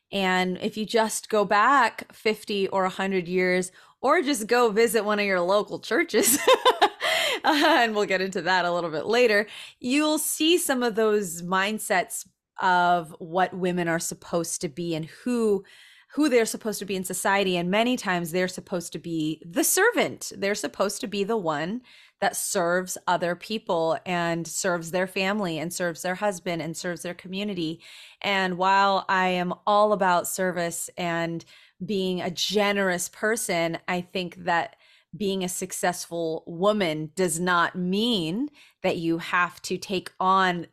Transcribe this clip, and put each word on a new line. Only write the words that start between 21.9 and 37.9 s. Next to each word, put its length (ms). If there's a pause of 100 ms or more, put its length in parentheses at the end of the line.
that 160
serves 640 (100)
other 280
people 680
and 440
serves 420
their 160
family 540
and 120
serves 300
their 140
husband 480
and 120
serves 280
their 100
community. 680 (420)
And 360
while 500
I 200
am 260 (140)
all 260
about 340
service 680
and 480 (400)
being 360
a 100
generous 800
person, 680 (100)
I 140
think 440
that 320 (380)
being 280
a 60
successful 960
woman 680
does 240
not 360
mean 760 (340)